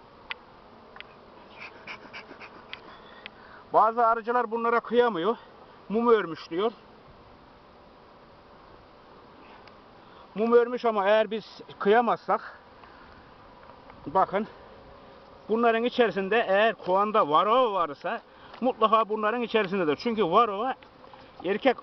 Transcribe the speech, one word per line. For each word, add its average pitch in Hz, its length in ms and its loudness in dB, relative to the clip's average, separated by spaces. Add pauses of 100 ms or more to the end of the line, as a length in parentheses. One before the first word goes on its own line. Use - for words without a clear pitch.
(3750)
Bazı 233 340 4
arıcılar 233 440 -2
bunlara 233 300 0
kıyamıyor. 220 560 0 (520)
Mum 233 200 0
örmüş 185 420 0
diyor. 202 220 -2 (3500)
Mum 226 180 -2
örmüş 240 320 2
ama 214 220 0
eğer 214 240 2
biz - 300 -10 (180)
kıyamazsak, 214 800 0 (1500)
bakın, 185 400 0 (1000)
bunların 226 360 0
içerisinde 208 640 0
eğer 208 260 2
kovanda 196 540 0
varroa 214 440 2
varsa 175 480 -6 (400)
mutlaka 220 480 2
bunların 214 340 -2
içerisindedir. 196 540 0
Çünkü 220 280 -2
varroa 214 500 0 (720)
erkek 214 380 2